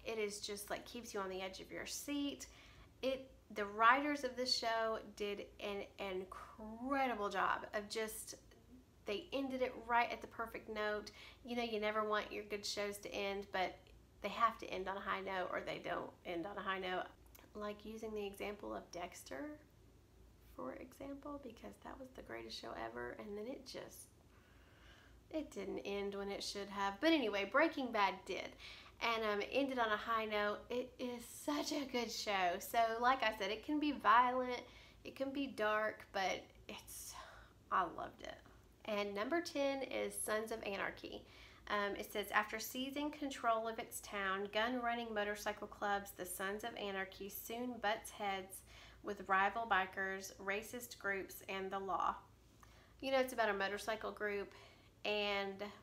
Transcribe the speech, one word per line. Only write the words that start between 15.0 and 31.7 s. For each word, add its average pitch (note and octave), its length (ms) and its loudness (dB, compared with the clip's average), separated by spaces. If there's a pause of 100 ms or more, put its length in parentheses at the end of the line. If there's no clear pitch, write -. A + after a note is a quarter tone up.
high F#3+ 200 0
note F#3+ 300 0
or - 100 0
they D#3+ 200 -6
don't D#3 280 -4 (160)
end E3+ 200 -2
on G3+ 120 -6
a G3 40 -6
high F#3+ 180 0
note. F#3 260 0 (500)
Like G#3 300 -6
using A3 280 -6
the G#3 120 -2
example G#3 500 -6
of - 160 -8
Dexter, F3 540 -8 (1120)
for B3+ 180 -6
example, C#4 680 -10
because A3 320 -12 (120)
that - 120 -10
was C4 180 -12
the - 80 -12
greatest A2+ 360 -8
show A#2 120 -8 (140)
ever, A#2+ 340 -4
and G#3 180 -8
then G#3+ 100 -6
it C#4 180 -8
just, - 440 -12 (1200)
it D#4 200 -4
didn't G3 280 -4
end G3+ 360 -2
when G3 160 -2
it G3+ 120 -4
should G3+ 240 -4
have. G3 320 0
But E4 140 8
anyway, G3+ 360 4
Breaking C#4 440 4
Bad G3 220 6 (100)
did. - 240 -4 (500)
And, A3+ 320 2
um, G3+ 100 4
it - 100 -2
ended C4 260 4
on A3+ 120 4
a G#3 80 4
high A3 280 2
note. G#3 320 2 (140)
It B3 260 -2
is A#3+ 260 -4
such - 480 -2